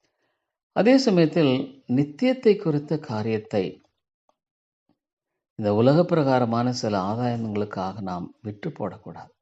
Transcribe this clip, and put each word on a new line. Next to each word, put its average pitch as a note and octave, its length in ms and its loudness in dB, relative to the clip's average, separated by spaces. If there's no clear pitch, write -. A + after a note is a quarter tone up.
அதே A#3 260 4
சமயத்தில் E3 920 2
நித்தியத்தை G#3+ 680 2
குறித்த D3+ 420 -2
காரியத்தை, G#2+ 840 -4
இந்த G#2 180 0
உலக C3+ 300 4
பிரகாரமான B2 680 0
சில G#2 280 -2
ஆதாயங்களுக்காக G#2 1000 -4
நாம் F2+ 400 -10
விற்று G#2 280 -10
போடக்கூடாது. F#2+ 640 -14